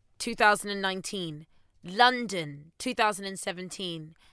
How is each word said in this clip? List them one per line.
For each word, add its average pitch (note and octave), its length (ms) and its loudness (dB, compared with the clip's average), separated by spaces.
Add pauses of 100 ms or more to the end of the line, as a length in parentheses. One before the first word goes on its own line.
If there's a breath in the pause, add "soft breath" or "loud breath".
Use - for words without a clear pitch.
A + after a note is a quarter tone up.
(200)
two - 160 -4
thousand G#3 340 4
and G3+ 100 -4
nineteen, F#3 680 -6 (360)
London, F#3 920 2
two B3+ 160 -4
thousand G#3 320 2
and G3 140 -6
seventeen, F3 760 -8 (200)